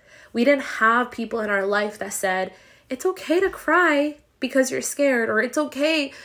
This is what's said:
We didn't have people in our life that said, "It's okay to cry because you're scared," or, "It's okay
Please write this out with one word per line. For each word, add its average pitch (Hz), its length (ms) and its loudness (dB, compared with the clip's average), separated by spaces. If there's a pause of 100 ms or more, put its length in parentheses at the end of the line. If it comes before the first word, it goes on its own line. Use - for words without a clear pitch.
(340)
We 233 100 2
didn't 277 340 2
have 233 320 4
people 226 300 -6
in 214 100 -4
our 196 160 0
life 208 320 -2
that 196 160 -8
said, 190 400 -2 (380)
"It's 262 160 -4
okay 359 320 0
to 381 100 2
cry 302 680 2 (220)
because 262 300 2
you're 262 120 -4
scared," 247 480 0
or, 220 100 0
"It's 247 180 -2
okay 294 560 -2 (120)